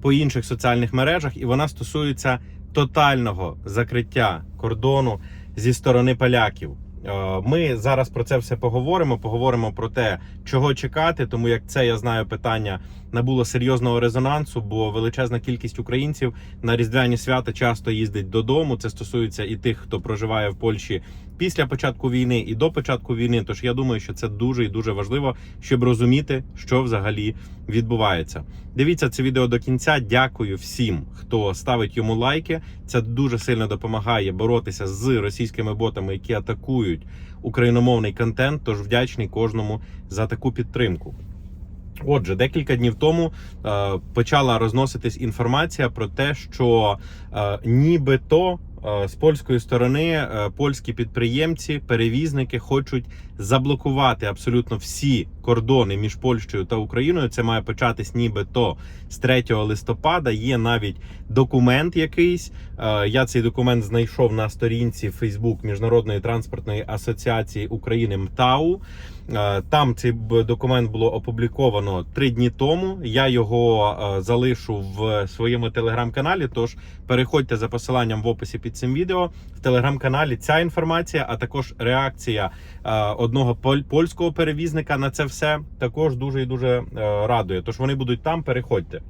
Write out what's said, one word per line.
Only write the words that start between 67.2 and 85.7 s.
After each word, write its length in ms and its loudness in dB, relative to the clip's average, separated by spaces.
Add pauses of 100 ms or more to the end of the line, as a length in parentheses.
України 500 -2
мтау. 640 2 (520)
Е, 280 2
там 340 4
цей 160 0
б-, 320 2
документ 480 2
було 220 2
опубліковано 880 0
три 260 0
дні 200 2
тому. 540 0
Я 240 2
його, 680 4 (200)
е, 40 -2
залишу 580 0 (180)
в 300 0
своєму 400 -2
Telegram-каналі, 840 0
тож 220 -2 (320)
переходьте 500 2
за 100 -2
посиланням 540 0
в 60 0
описі 320 -2
під 180 -10
цим 160 -2
відео. 380 0 (260)
В 100 -2
Telegram-каналі 720 2
ця 220 2
інформація, 720 0
а 80 -2
також 400 -4
реакція, 720 0 (340)
е, 60 -2 (380)
одного 260 2
поль-, 280 2
польського 500 0
перевізника 640 0
на 140 0
це 140 0
все 340 0 (200)